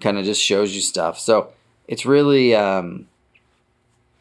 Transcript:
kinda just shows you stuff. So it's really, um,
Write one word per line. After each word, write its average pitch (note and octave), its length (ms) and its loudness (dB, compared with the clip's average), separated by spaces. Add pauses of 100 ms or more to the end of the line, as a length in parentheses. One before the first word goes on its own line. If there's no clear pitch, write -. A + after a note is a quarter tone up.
kinda G2+ 220 -2
just G2+ 180 -2
shows G2+ 320 0
you G2 80 -8
stuff. E2+ 380 -4
So G#2+ 300 0 (380)
it's A#2 200 -10
really, C#3 480 4
um, F#2+ 500 -2 (1160)